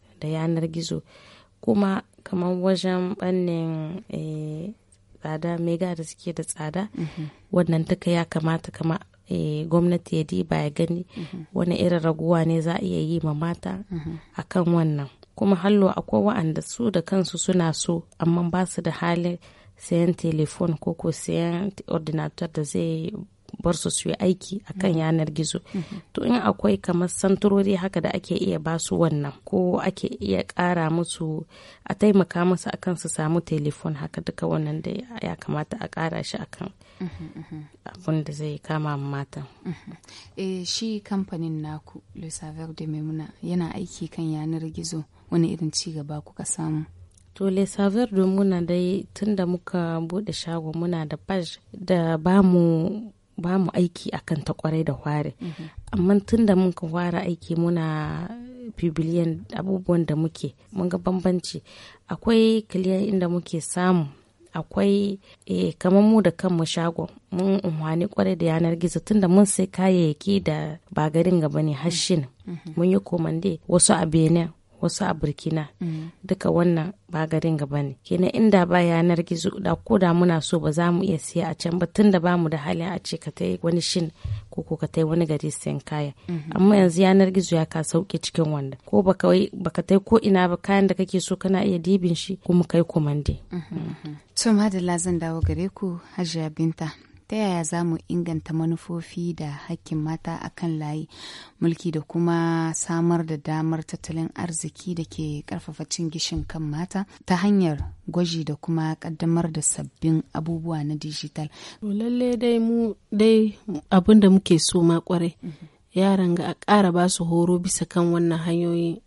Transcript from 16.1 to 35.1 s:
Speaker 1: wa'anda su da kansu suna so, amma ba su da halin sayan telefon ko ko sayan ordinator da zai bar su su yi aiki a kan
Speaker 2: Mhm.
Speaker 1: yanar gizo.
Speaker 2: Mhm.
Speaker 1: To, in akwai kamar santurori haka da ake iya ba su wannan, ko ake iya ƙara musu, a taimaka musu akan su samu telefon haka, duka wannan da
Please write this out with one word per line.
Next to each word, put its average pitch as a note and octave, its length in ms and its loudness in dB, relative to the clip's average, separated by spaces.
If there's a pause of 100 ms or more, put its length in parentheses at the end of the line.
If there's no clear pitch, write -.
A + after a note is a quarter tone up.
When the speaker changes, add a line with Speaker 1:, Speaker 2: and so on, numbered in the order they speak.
Speaker 1:
wa'anda D#3+ 380 0
su - 300 -4
da F3 100 2
kansu F3 360 0
suna F3 360 2
so, E3+ 300 -2 (160)
amma E3+ 300 2
ba F3+ 160 0
su F3 160 -6
da E3+ 100 0
halin E3+ 460 -2 (400)
sayan E3+ 380 2
telefon D#3+ 640 0
ko F3 140 -4
ko E3+ 180 -4
sayan E3+ 600 -2 (160)
ordinator D#3 640 -4
da D#3 120 -4
zai E3 500 -4 (500)
bar E3+ 100 2
su E3 160 -4
su - 200 -4
yi D#3 100 -2
aiki F#3+ 480 -2
a - 60 -14
kan F#3 180 0
Speaker 2:
Mhm. D#3+ 80 0
Speaker 1:
yanar D#3+ 320 0
gizo. D#3 280 -4 (140)
Speaker 2:
Mhm. F#3 260 -8 (140)
Speaker 1:
To, - 100 -4
in A#3+ 120 2
akwai G3+ 420 0
kamar F3 320 0
santurori G3 640 2
haka F3+ 260 -4
da D#3+ 120 -2
ake - 220 -4
iya E3+ 240 -2
ba D#3+ 200 -4
su F3+ 200 -2
wannan, D3 340 0 (120)
ko F3+ 360 0
ake - 260 -4 (140)
iya G3 220 0
ƙara F3 480 -2
musu, D#3+ 540 -4 (400)
a - 100 -6
taimaka G3 500 4
musu F3+ 240 0
akan - 280 -4
su E3 120 -10
samu D#3+ 320 -2
telefon D3+ 540 -4
haka, D#3 260 -10
duka E3+ 260 -6
wannan D#3 340 -2
da F3 100 -8 (300)